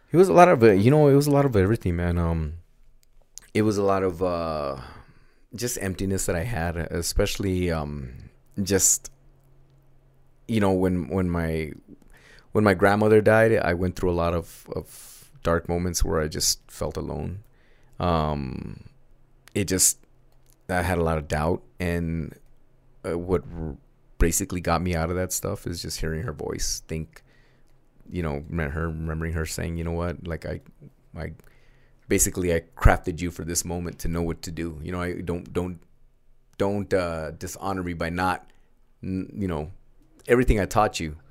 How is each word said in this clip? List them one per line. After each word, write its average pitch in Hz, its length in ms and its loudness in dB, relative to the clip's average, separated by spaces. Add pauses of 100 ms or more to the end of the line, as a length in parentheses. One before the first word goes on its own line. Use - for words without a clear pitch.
(160)
It - 20 4
was 185 120 8
a 170 40 4
lot 175 140 10
of, 147 160 4
uh, 113 80 10
you 98 180 6
know, 147 200 8
it 135 40 6
was 143 140 4
a 147 40 2
lot 139 120 4
of 127 140 2
everything, 92 400 2
man. 87 200 0
Um, 82 360 0 (1000)
it 107 100 2
was 107 140 2
a 101 60 2
lot 98 180 4
of, 92 220 0
uh, 80 540 -2 (760)
just 117 280 -6
emptiness 95 460 -2
that 90 100 0
I 82 60 -2
had, 82 340 -4
especially, 90 920 -2
um, 73 440 -6 (500)
just, - 480 2 (1400)
you 110 140 0
know, 98 100 4
when, 90 380 2
when 90 200 0
my, 80 440 -2 (800)
when 107 100 2
my 101 120 6
grandmother 104 440 6
died, 110 380 6
I - 160 0
went 90 240 -2
through 92 120 0
a 87 60 0
lot 85 180 0
of, - 400 -8
of - 560 -14 (140)
dark 85 240 0
moments 87 340 -2
where 85 200 0
I 78 80 -2
just - 320 -2 (100)
felt 78 240 -6
alone. 78 480 -8 (560)
Um, 76 840 -2 (680)
it 104 140 -2
just, - 320 0 (720)
I 90 120 0
had 87 160 0
a 87 60 2
lot 82 140 2
of 76 100 -6
doubt, 76 340 -2 (160)
and, 85 560 -4 (720)
uh, 87 120 -4
what 87 260 -2 (100)
r-, 80 220 -8 (420)
basically 90 440 0
got 82 200 0
me 90 140 -2
out 82 140 -2
of 90 80 -2
that 90 160 -4
stuff - 340 -6
is 85 140 -8
just 85 180 -8
hearing 80 240 -4
her 82 80 -8
voice. - 560 -6
Think, 80 340 -10 (840)
you 87 140 -6
know, 73 280 -4
me-, 80 160 -4
her, 80 220 -4
remembering 80 460 -6
her 80 140 -4
saying, 85 300 -6
"You 82 60 -6
know 85 80 -4
what? 85 360 -6
Like, 82 180 -8
I, 85 160 -8 (560)
I, 80 160 -10 (720)
basically, 92 460 2
I 82 60 2 (180)
crafted 87 420 4
you 85 120 -4
for - 120 -10
this 82 220 -4
moment 87 340 -8
to - 80 -4
know 85 140 -2
what 82 220 -4
to - 80 -10
do. 80 320 -8
You 85 80 -8
know, 90 100 -4
I 90 200 -6
don't, 87 300 -8
don't, 90 280 -6 (800)
don't, 101 340 -2
uh, 82 380 -2
dishonor 92 500 -6
me 87 120 -4
by 82 180 -4
not, 90 360 -2 (540)
n-, 95 340 -6
you 98 120 -4
know, 80 240 -4 (560)
everything 120 320 4
I 92 60 2
taught 107 340 2
you, 78 180 -6 (140)